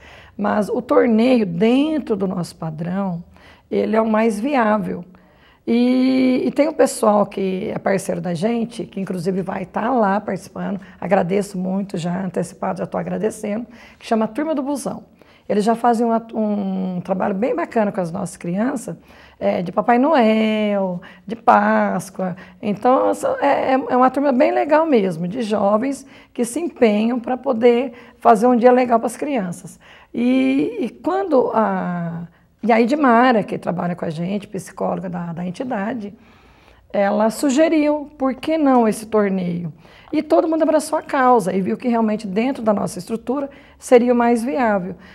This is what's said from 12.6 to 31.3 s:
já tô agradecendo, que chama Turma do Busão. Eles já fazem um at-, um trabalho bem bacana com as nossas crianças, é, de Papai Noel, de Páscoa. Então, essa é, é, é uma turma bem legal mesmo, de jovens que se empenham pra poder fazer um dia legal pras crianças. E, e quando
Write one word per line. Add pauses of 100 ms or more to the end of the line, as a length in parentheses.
já
tô
agradecendo, (320)
que
chama
Turma
do
Busão. (460)
Eles
já
fazem
um
at-,
um
trabalho
bem
bacana
com
as
nossas
crianças, (440)
é,
de
Papai
Noel, (240)
de
Páscoa. (260)
Então,
essa
é,
é,
é
uma
turma
bem
legal
mesmo,
de
jovens (260)
que
se
empenham
pra
poder (280)
fazer
um
dia
legal
pras
crianças. (340)
E,
e
quando